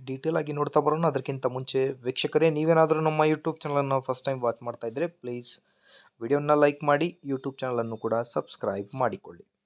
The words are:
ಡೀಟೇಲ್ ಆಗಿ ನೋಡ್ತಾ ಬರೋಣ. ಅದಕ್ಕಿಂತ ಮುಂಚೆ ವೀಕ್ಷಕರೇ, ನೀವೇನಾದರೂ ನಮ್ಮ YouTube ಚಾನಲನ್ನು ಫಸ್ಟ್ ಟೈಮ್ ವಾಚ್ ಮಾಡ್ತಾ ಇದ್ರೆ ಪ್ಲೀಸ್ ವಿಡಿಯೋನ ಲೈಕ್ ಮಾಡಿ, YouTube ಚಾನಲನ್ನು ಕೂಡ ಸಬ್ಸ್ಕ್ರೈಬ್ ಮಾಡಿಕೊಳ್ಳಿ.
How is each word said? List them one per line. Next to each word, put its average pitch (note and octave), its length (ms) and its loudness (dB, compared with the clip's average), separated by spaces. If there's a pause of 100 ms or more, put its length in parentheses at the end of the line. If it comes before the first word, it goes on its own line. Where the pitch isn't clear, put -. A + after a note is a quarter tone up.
ಡೀಟೇಲ್ C3+ 320 -4
ಆಗಿ D3 160 -4
ನೋಡ್ತಾ D3 260 2
ಬರೋಣ. D3+ 280 2
ಅದಕ್ಕಿಂತ C3+ 380 -2
ಮುಂಚೆ C3 460 -2
ವೀಕ್ಷಕರೇ, C3 580 0
ನೀವೇನಾದರೂ D#3 520 4
ನಮ್ಮ D#3 220 2
YouTube D#3 360 0
ಚಾನಲನ್ನು C#3 420 -2
ಫಸ್ಟ್ B2+ 240 -6
ಟೈಮ್ C3+ 160 -4
ವಾಚ್ A#2+ 220 -2
ಮಾಡ್ತಾ A#2 240 -8
ಇದ್ರೆ C3+ 200 -4
ಪ್ಲೀಸ್ B2 520 -10 (640)
ವಿಡಿಯೋನ D3 320 2
ಲೈಕ್ D3 300 4
ಮಾಡಿ, D3 420 2
YouTube C3+ 340 -6
ಚಾನಲನ್ನು A#2 380 -4
ಕೂಡ A2 160 -2
ಸಬ್ಸ್ಕ್ರೈಬ್ G#2+ 800 -4
ಮಾಡಿಕೊಳ್ಳಿ. G2+ 500 -4 (200)